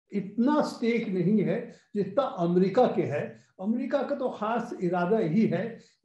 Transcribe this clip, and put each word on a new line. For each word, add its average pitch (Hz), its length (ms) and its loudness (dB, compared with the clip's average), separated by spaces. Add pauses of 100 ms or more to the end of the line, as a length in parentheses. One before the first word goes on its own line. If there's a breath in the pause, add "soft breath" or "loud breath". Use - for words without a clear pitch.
(120)
इतना 247 500 2
stake 233 460 0
नहीं 185 340 2
है - 320 -2 (220 soft breath)
जितना 190 260 0
अमेरिका 185 640 2
के 202 160 0
है। 147 440 -6 (140)
अमेरिका 262 420 -2
का 277 120 -4
तो 262 140 -4
खास 220 420 -4 (120)
इरादा 175 360 0
यही 185 280 2
है, 196 340 -4 (240 soft breath)